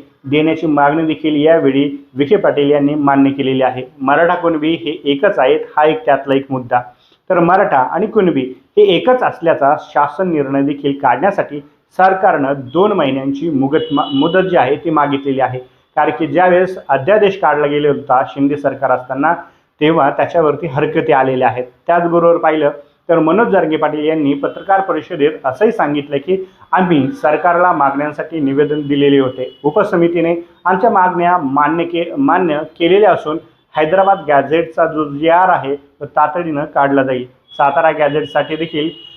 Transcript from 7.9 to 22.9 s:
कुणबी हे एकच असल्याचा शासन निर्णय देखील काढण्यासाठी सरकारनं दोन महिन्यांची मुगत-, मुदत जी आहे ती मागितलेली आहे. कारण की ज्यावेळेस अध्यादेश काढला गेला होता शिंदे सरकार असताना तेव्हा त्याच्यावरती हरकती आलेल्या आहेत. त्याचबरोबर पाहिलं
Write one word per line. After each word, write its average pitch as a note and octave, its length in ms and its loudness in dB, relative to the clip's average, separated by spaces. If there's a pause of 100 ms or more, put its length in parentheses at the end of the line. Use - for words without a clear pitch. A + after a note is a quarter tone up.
कुणबी F3 340 0 (360)
हे G#3 40 6
एकच G#3 420 2
असल्याचा C#3+ 560 0
शासन D3 500 -2
निर्णय C#3 320 -2
देखील C#3 380 -2
काढण्यासाठी C#3+ 600 0 (380)
सरकारनं F3+ 600 2
दोन D#3+ 340 0
महिन्यांची C#3 580 -2
मुगत-, C#3+ 460 -2 (180)
मुदत E3 260 0
जी F3 180 0
आहे C#3 180 2
ती E3 140 -6
मागितलेली C#3 500 -2
आहे. B2+ 200 -2 (360)
कारण D3+ 240 0
की D#3+ 80 -2
ज्यावेळेस F3+ 500 2 (120)
अध्यादेश F#3+ 500 2
काढला D3 280 0
गेला D3 200 0
होता B2+ 360 0
शिंदे C#3 340 -2
सरकार C3 340 -2
असताना C3+ 420 -2 (480)
तेव्हा D3+ 280 2
त्याच्यावरती D3+ 580 0
हरकती D3+ 440 -2
आलेल्या C3 360 2
आहेत. A#2 160 -4 (240)
त्याचबरोबर E3+ 500 2
पाहिलं D#3 320 0 (400)